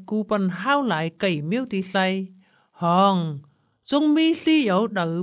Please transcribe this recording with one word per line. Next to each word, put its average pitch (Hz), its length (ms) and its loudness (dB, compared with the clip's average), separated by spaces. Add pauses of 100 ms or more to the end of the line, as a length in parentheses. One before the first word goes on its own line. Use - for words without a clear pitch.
cú 214 160 -4
bần 202 260 -2
hao 226 340 -2
lại 165 360 -2
cầy 175 240 -2
miêu 214 280 -2
tì 190 120 -2
say. 190 440 -2 (440)
Hòn, 175 680 2 (460)
dung 294 300 2
mi 320 200 4
xí 311 280 2
dấu 208 240 2
đầu 175 360 -2